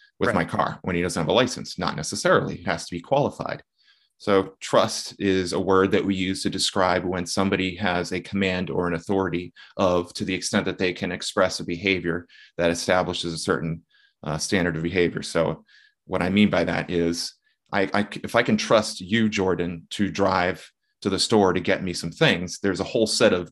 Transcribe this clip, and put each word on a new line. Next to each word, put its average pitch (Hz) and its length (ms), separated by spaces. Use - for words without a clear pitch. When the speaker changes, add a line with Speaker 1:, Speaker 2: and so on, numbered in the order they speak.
Speaker 1:
with 95 80
Speaker 2:
Right. 113 80
Speaker 1:
my 82 80
car - 380
when 90 120
he 87 80
doesn't 90 180
have 78 80
a 82 40
license? 127 440
Not 90 200
necessarily. 104 640
It - 60
has 85 200
to - 80
be 85 60
qualified. - 640
So 95 420
trust - 580
is 95 340
a 92 80
word 95 300
that 101 140
we 98 100
use 92 280
to 120 80
describe 92 540
when 90 220
somebody 95 500
has 90 360
a 92 80
command 92 500
or 90 160
an 87 80
authority 90 580
of, 90 380
to 107 100
the 98 100
extent 92 320
that 92 120
they 92 140
can 90 180
express 92 480
a 85 60
behavior 87 640
that 85 120
establishes 87 640
a 80 40
certain, 80 440
uh, 76 160
standard 87 380
of 80 80
behavior. 85 380
So 82 420
what 90 160
I 90 80
mean 101 180
by 87 160
that 85 260
is 85 440
I, 98 200
I 101 180
c-, - 140
if - 100
I 117 80
can 120 140
trust 107 460
you, 107 260
Jordan, 90 640
to 98 200
drive 92 560
to 104 80
the 92 80
store 98 340
to 90 80
get 90 220
me 90 100
some 85 180
things, 90 500
there's 95 200
a 92 40
whole 113 220
set 107 280
of 90 180